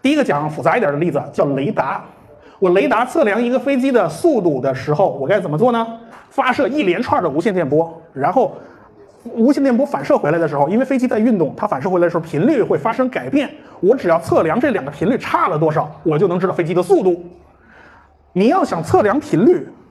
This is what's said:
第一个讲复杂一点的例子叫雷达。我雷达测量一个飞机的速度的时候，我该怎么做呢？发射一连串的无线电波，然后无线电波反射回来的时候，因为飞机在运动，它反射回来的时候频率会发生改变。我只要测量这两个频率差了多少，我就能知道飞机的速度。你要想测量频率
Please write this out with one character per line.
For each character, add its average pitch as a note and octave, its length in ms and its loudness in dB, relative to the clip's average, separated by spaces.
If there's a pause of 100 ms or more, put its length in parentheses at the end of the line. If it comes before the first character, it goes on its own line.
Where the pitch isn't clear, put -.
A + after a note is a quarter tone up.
第 C4+ 100 2
一 D#4 40 2
个 C#4 80 2
讲 D3+ 260 -2
复 D3 120 -10
杂 E3 160 2
一 - 20 0
点 D#3+ 140 0
的 C#3+ 40 -4
例 E3 140 -2
子 C3+ 100 -2 (120)
叫 F3 120 2
雷 C#3 260 -2
达。 - 320 -4 (540)
我 F#3 140 2
雷 G3+ 160 2
达 A#3 180 2
测 D#4 180 0
量 G#3 180 0
一 A#3+ 80 -2
个 B3+ 100 0
飞 C#4 180 0
机 C4 140 0
的 G#3 160 2
速 A#3+ 340 0
度 C#3+ 200 0
的 C3+ 120 0
时 D3 200 -4
候， E3+ 200 2
我 C3+ 140 -6
该 G3 120 2
怎 F3 120 -4
么 D3+ 60 -2
做 A#3 140 2
呢？ A3+ 280 -4 (300)
发 B3+ 220 0
射 C#4 160 0
一 C#4+ 160 -2
连 F3+ 180 0
串 C4 200 0
的 E3+ 80 -2
无 C#3+ 120 -2
线 G3 120 0
电 E3+ 140 0
波， D#3+ 340 -2 (120)
然 C#3 180 -2
后 A#3+ 240 0 (680)
无 A#3+ 280 2
线 C#4 100 0
电 C4 140 2
波 C4+ 100 2
反 D#3+ 180 -6
射 C#4+ 140 2
回 D3 140 0
来 E3 80 2
的 E3 80 0
时 C#3+ 100 -4
候， C#3+ 120 0
因 G#3+ 100 2
为 C4 60 2
飞 C4+ 120 0
机 B3 100 0
在 A#3+ 120 0
运 A3+ 180 2
动， D3 200 0
它 - 100 -4
反 C3+ 140 -2
射 F3+ 80 -2
回 F3+ 100 2
来 F3 60 4
的 E3+ 40 2
时 E3+ 80 -2
候 D#3+ 60 -2
频 D#3 240 -2
率 C4+ 160 2
会 E3 140 0
发 A3+ 160 -2
生 B3+ 160 -2
改 A3+ 200 -6
变。 C4 200 0 (320)
我 G#3 140 4
只 G#3+ 120 -4
要 E3 120 4
测 A3+ 240 0
量 D#3+ 160 0
这 C#4 120 2
两 F#3 120 -2
个 C3+ 60 -8
频 F3+ 200 -2
率 C4+ 80 0
差 E4+ 300 -2
了 E3+ 100 -2
多 D#3 120 2
少， D3 200 -2 (140)
我 D3+ 140 0
就 F#3+ 100 2
能 F3 120 0
知 F#3 80 0
道 F3+ 60 -2
飞 F3+ 100 -2
机 E3 100 -2
的 F3 80 2
速 A#3 220 2
度。 F3 220 0 (1080)
你 G3+ 160 2
要 F4 140 2
想 E3+ 200 -4
测 F#4 180 2
量 G#3+ 180 2
频 A3 260 0
率 F4 220 4 (240)